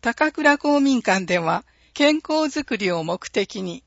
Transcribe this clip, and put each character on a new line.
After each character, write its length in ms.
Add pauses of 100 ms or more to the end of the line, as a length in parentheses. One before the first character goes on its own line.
高 300
倉 280
公 200
民 240
館 220
で 160
は、 240 (280)
健 240
康 280
づ 180
く 140
り 160
を 100
目 240
的 360
に 240